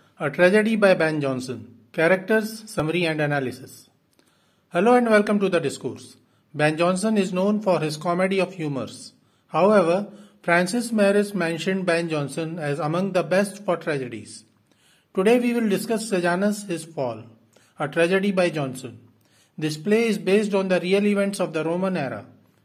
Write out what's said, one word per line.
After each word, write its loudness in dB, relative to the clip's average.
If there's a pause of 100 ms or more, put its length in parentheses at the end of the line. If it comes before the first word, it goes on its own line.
(180)
a -4
tragedy 4
by 6
Ben 2
Jonson. -6 (180)
Characters, 0
summary -2
and -2
analysis. -4 (840)
Hello 4
and 4
welcome 4
to 0
The 0
Discourse. -8 (360)
Ben 0
Jonson 0
is 0
known 0
for 2
his -2
comedy 0
of -2
humors. -8 (340)
However, 2 (340)
Francis 0
Meres 2
mentioned -2
Ben 0
Jonson -4
as -4
among -2
the 0
best -2
for 0
tragedies. -8 (720)
Today 4
we 0
will 0
discuss -2
Sejanus, 0
His -8
Fall, -6 (560)
a -2
tragedy 2
by 2
Jonson. -6 (600)
This -4
play 0
is 0
based 2
on 0
the 2
real 2
events 0
of -4
the -4
Roman -2
era. -6 (380)